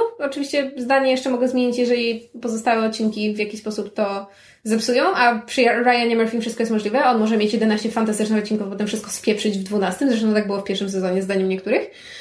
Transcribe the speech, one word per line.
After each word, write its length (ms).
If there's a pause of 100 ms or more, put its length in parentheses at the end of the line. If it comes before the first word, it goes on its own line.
(200)
Oczywiście 580
zdanie 340
jeszcze 180
mogę 180
zmienić, 300
jeżeli 520 (120)
pozostałe 460
odcinki 460
w 60
jakiś 200
sposób 340
to 340 (360)
zepsują, 400
a 360
przy 240
Ryanie 520
Murphym 260
wszystko 200
jest 100
możliwe. 340
On 140
może 180
mieć 160
jedenaście 380
fantastycznych 480
odcinków, 300
potem 180
wszystko 220
spieprzyć 480
w 60
dwunastym. 460
Zresztą 240
tak 140
było 120
w 40
pierwszym 260
sezonie, 320
zdaniem 280
niektórych. 420 (300)